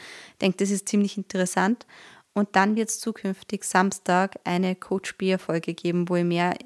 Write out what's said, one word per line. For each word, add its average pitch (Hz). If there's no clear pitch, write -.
Ich -
denke, 190
das 196
ist 196
ziemlich 202
interessant. 190
Und 202
dann 202
wird's 220
zukünftig 196
Samstag 190
eine 185
Coach-Bier-Folge 185
geben, 175
wo 180
ich 175
mehr 175